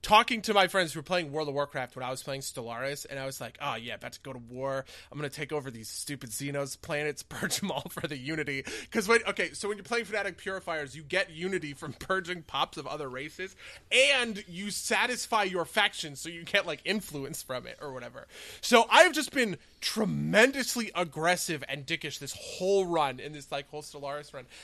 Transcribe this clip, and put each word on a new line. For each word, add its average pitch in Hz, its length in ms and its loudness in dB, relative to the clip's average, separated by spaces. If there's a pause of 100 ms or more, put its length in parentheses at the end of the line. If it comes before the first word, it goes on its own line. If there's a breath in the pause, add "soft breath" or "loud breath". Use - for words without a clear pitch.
talking 220 400 6
to 214 100 -2
my 196 140 8
friends 175 260 2
who 160 60 -8
were 143 60 -8
playing 170 280 -2
World 151 160 -2
of 139 60 -4
Warcraft 139 420 -4
when 127 80 -6
I 123 60 -4
was 131 120 -6
playing 135 200 -6
Stellaris, 127 640 -6
and 139 120 -8
I 135 40 -6
was 135 160 -8
like, 117 220 -10
"Oh, 135 140 -2
yeah, 113 180 -8
about 120 180 -10
to - 80 -16
go 135 120 -12
to 127 60 -12
war. 131 460 -6 (260 loud breath)
I'm 139 60 -14
gonna 147 140 -6
take 151 220 -8
over 139 180 -4
these 113 180 -12
stupid 135 420 -8
Xenos 139 480 -6
planets, 147 440 -4
<laughs> - 60 -20
purge - 340 -4
'em 190 80 -2
all 131 180 -4
for 170 200 -6
the 147 100 -6
Unity." 139 460 -4 (260 loud breath)
'Cause 208 180 0
when, 233 200 8
okay, 190 240 -2
so - 160 -6
when 208 100 -4
you're 196 60 -16
playing 233 220 -2
Fnatic 202 300 -4
Purifiers, 160 600 -6
you 151 80 -12
get 175 260 0
Unity 160 420 -4
from 139 200 -10
<laughs> - 60 -16
purging 180 440 -4
pops - 340 -2
of 139 100 -8
other 147 220 -6
races, 151 480 -10 (340 loud breath)
and 247 580 4
you 190 220 -8
satisfy 226 720 0
your 180 200 0
faction, 202 520 0
so 160 120 -10
you 170 140 -10
get, 185 240 2
like, 156 180 -4
influence 160 580 -4
from 123 240 -8
it 120 140 -12
or 147 140 -10
whatever. 120 320 -14 (340 loud breath)
So 226 300 8
I've 311 220 12
just 285 200 -2
been 220 240 2 (240 soft breath)
tremendously 214 1160 4
aggressive 165 720 0
and 139 180 -6
dickish 156 320 -4
this 139 180 -10
whole 190 500 2
run, 156 340 2
in 147 120 -8
this, 143 200 -12
like, 143 180 -6
whole 151 120 -10
Stellaris 143 520 -10
run. 123 120 -14 (180 loud breath)